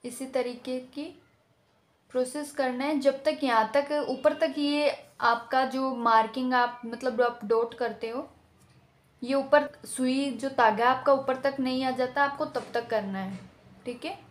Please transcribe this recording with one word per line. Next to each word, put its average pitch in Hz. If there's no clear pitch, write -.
इसी 247
तरीके 254
की 254
process 254
करना 254
है, 294
जब 277
तक 302
यहाँ 226
तक 285
ऊपर 262
तक 311
ये 294
आपका 240
जो 262
marking 233
आप, 240
मतलब, 233
आप 240
डॉट 226
करते 226
हो, 262
ये 247
ऊपर 277
सुई 262
जो 240
धागा 233
आपका 262
ऊपर 269
तक 269
नहीं 254
आ 262
जाता, 254
आपको 285
तब 262
तक 233
करना 196
है, 190
ठीक 247
है। 381